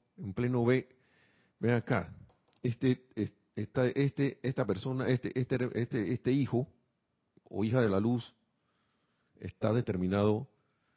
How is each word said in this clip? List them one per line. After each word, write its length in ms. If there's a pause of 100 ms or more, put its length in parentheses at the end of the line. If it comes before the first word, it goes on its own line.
(160)
en 180
pleno 300
ve, 240 (720)
ven 140
acá, 380 (500)
este, 520
es-, 180 (220)
esta, 340
este, 540
esta 240
persona, 420
este, 300
este, 420
este, 320
este 200
hijo 360 (760)
o 200
hija 160
de 80
la 120
luz 340 (1000)
está 360
determinado 760 (480)